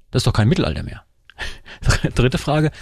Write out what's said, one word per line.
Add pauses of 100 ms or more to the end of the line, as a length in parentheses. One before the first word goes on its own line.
(120)
Das
ist
doch
kein
Mittelalter
mehr." (580)
<laughs>
Dritte
Frage, (100)